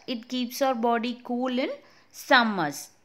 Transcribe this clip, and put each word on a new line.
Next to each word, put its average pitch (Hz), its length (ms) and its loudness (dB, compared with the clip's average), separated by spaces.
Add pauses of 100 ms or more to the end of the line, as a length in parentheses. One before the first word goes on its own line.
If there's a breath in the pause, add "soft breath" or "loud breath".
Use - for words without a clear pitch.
it 240 220 -6
keeps 247 340 -4
our 262 140 2
body 233 480 0
cool 247 340 -2
in 294 120 0 (420 soft breath)
summers. 214 760 2 (140)